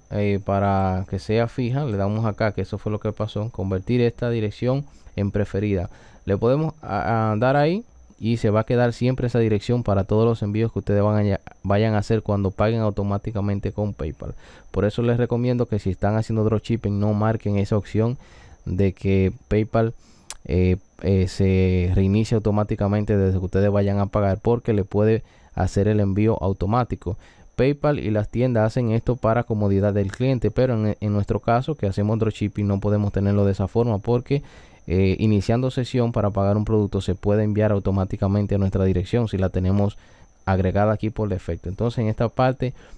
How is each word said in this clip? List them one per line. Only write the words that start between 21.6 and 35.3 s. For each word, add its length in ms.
reinicie 400
automáticamente 840
desde 220
que 60
ustedes 260
vayan 280
a 80
pagar, 360
porque 300
le 120
puede 380
hacer 340
el 120
envío 420
automático. 760
PayPal 420
y 120
las 180
tiendas 380
hacen 240
esto 260
para 280
comodidad 500
del 180
cliente, 380
pero 240
en, 260
en 120
nuestro 280
caso, 360
que 100
hacemos 320
dropshipping, 480
no 140
podemos 320
tenerlo 320
de 80
esa 160
forma, 300
porque, 440
eh, 320
iniciando 520